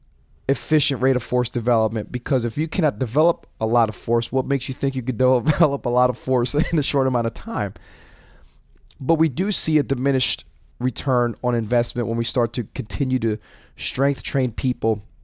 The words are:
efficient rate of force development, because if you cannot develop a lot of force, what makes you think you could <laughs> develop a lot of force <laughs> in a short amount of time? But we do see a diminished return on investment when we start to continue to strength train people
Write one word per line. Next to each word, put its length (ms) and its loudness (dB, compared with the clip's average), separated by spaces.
efficient 560 0
rate 120 4
of 60 0
force 300 0
development, 600 0
because 340 -2
if 120 -4
you 100 -2
cannot 300 0
develop 480 0
a 60 0
lot 200 4
of 80 -8
force, 360 -2
what 160 -2
makes 200 -2
you 60 -6
think 220 -2
you 80 -4
could 140 -4
<laughs> 20 -2
develop 680 2
a 40 -2
lot 200 4
of 80 -4
force 380 0
<laughs> 180 0
in 60 2
a 20 2
short 240 0
amount 220 0
of 80 -4
time? 400 -6
But 200 0
we 100 4
do 220 -2
see 260 2
a 60 2
diminished 640 0
return 640 0
on 120 0
investment 520 0
when 100 -2
we 60 0
start 300 0
to 100 -2
continue 560 -2
to 180 0
strength 480 0
train 260 0
people 520 -2